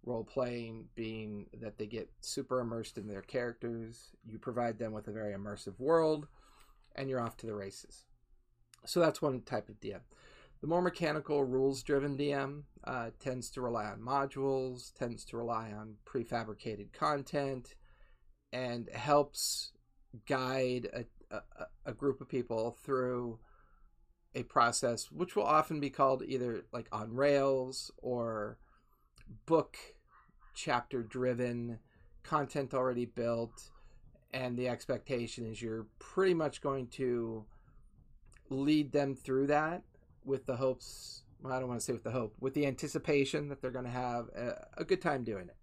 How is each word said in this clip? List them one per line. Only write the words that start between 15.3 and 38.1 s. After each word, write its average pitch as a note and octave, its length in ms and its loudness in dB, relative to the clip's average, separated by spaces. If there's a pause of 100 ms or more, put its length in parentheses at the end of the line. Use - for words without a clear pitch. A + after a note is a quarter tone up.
rely A2+ 340 -2
on G#2+ 240 -10 (100)
prefabricated A2 840 -4
content, C#3 840 -2 (760)
and A#2+ 420 -4
helps - 800 2 (560)
guide B2+ 680 2
a, - 420 -10
a, - 300 -10 (200)
a C3 80 -6
group C#3 260 0
of C3 80 -12
people A#2+ 560 -2
through B2 560 0 (960)
a B2+ 80 -4
process A#2+ 680 2
which F3 240 -2
will A#2 100 2
often D#3 340 4
be C#3+ 100 0
called C3+ 380 4
either, B2 460 -2
like, A#2 180 -6
on A2 240 -4
rails C3+ 840 4
or A2+ 600 -2 (840)
book - 320 4 (760)
chapter B2 500 0
driven, A#2+ 760 0 (440)
content C#3+ 500 -2
already B2+ 320 2
built, A#2 680 -2 (600)
and B2 240 -2
the B2 100 0
expectation A#2+ 800 -2
is A2 160 -6
you're A2+ 260 -4 (120)
pretty F#3 340 4
much D#3 260 0
going C3+ 280 -2
to A#2 580 -2 (1040)